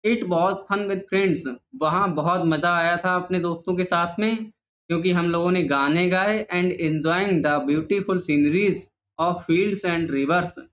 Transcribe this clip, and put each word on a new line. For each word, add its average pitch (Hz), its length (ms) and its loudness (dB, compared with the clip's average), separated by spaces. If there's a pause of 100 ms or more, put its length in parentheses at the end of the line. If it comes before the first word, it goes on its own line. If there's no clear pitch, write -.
It 226 180 2
was 180 300 2
fun 202 280 -4
with 196 200 -2 (120)
friends, 160 420 0 (200)
वहाँ 165 380 0
बहुत 175 320 0
मज़ा 165 300 2
आया 170 220 2
था 180 180 -2
अपने 180 240 -2
दोस्तों 170 360 -4
के 180 80 0
साथ 175 360 -2
में, 220 260 -2 (420)
क्योंकि 170 240 0
हम 170 180 2
लोगों 170 220 2
ने 180 120 2
गाने 143 460 2
गाए। 208 440 0
And 180 180 2 (100)
enjoying 160 640 0
the 147 180 2
beautiful 160 560 0
sceneries 156 600 2 (420)
of 175 100 2
fields 190 540 0
and 170 260 -2
rivers। 160 380 0 (240)